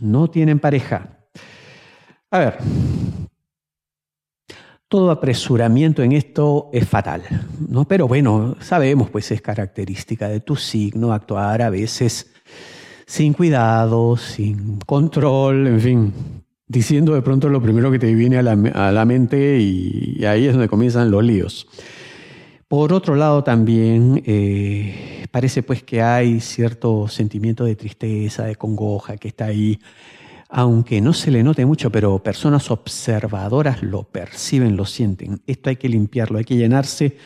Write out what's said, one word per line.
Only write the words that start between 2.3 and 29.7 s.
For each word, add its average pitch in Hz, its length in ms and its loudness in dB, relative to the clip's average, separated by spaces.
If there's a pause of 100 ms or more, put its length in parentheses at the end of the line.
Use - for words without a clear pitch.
A 190 80 2
ver, 135 200 0 (2250)
todo 185 220 4
apresuramiento 135 920 2
en 123 100 4
esto 147 600 0
es 120 160 0
fatal, 82 340 -2 (460)
¿no? 131 180 0
Pero 185 220 2
bueno, 120 520 2
sabemos, 139 500 2
pues 104 220 -6
es 104 100 -4
característica 104 840 -8
de 107 120 -4
tu 143 160 -4
signo 110 560 -2
actuar 107 500 -2
a 113 80 0
veces 110 640 -4 (720)
sin 151 280 0
cuidado, 117 840 2
sin 104 600 -6
control, 139 880 0
en 113 140 4
fin, 113 320 2 (600)
diciendo 151 420 2
de 135 60 2
pronto 135 300 2
lo 139 100 2
primero 117 300 2
que 131 80 2
te 113 160 2
viene 123 240 4
a 127 40 2
la, 120 100 2
a 101 400 2
la 110 120 2
mente 127 560 2
y, 95 580 -2
y - 60 -4
ahí 107 220 2
es 135 60 2
donde 123 160 2
comienzan 120 420 2
los 101 120 4
líos. 98 460 0 (1000)
Por 151 280 2
otro 180 200 0
lado 147 300 4
también, 113 800 4
eh, 101 1080 -4
parece 123 320 -2
pues 120 200 -6
que 117 180 -4
hay 120 400 2
cierto 113 680 -2
sentimiento 110 580 -4
de 110 100 -2
tristeza, 107 680 -6
de 107 120 -6
congoja 104 640 -6
que 107 100 -14
está 110 160 -8
ahí, 107 340 0 (720)